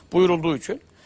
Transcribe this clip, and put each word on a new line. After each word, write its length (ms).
buyurulduğu 440
için 240